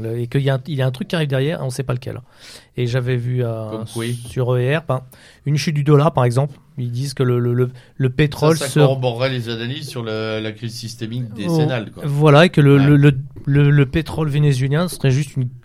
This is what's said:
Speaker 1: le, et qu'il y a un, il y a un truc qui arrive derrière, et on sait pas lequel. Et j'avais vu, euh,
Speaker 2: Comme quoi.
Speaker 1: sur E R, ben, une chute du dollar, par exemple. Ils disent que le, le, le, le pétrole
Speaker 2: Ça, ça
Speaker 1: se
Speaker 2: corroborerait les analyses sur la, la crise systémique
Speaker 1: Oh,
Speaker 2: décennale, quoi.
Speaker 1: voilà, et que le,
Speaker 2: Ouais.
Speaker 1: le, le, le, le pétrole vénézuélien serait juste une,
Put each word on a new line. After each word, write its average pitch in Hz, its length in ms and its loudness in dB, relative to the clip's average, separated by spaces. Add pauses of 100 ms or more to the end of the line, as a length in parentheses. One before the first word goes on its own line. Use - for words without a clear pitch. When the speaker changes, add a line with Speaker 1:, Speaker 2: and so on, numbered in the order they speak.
Speaker 1:
le, 113 160 -6
et 120 80 -4
qu'il 143 140 0
y 139 80 0
a 135 60 2
un, 127 120 -2
il 160 80 -6
y 131 60 -2
a 127 60 2
un 131 40 0
truc 131 180 -8
qui - 80 -6
arrive 156 120 -2
derrière, 139 320 -2
et - 20 -8
on 135 60 -4
sait 127 140 -6
pas 127 100 -4
lequel. 117 260 -8 (600)
Et 123 80 -2
j'avais 123 300 -2
vu, 123 280 -2
euh, 113 260 -6
Speaker 2:
Comme 110 140 -8
quoi. 113 200 -8 (220)
Speaker 1:
sur 127 280 -2
E 127 240 0
R, 165 100 -8
ben, 180 140 -2 (420)
une 143 140 0
chute 156 160 -2
du 143 100 -2
dollar, 147 300 4
par 127 100 2
exemple. 127 340 0 (200)
Ils 123 120 -6
disent 127 220 -6
que 135 100 -4
le, 123 160 2
le, 120 140 0
le, 123 180 0 (260)
le 131 140 0
pétrole 151 460 2
Speaker 2:
Ça, 147 80 -6
ça 131 60 -6
Speaker 1:
se 151 100 2
Speaker 2:
corroborerait 131 480 2
les 120 220 -4
analyses 123 360 -6
sur 123 160 -10
la, 110 380 -4
la 107 120 -6
crise 110 220 -10
systémique 113 580 -8
Speaker 1:
Oh, 101 40 -14
Speaker 2:
décennale, 147 560 -2
quoi. - 140 -14
Speaker 1:
voilà, 147 400 6
et - 20 4
que 156 140 2
le, 143 160 8
Speaker 2:
Ouais. 139 80 4
Speaker 1:
le, 147 100 6
le, 143 160 6 (320)
le, 143 260 4
le 143 160 4
pétrole 156 440 -4
vénézuélien 147 580 0
serait - 220 -2
juste 139 260 -2
une, 127 140 -4 (140)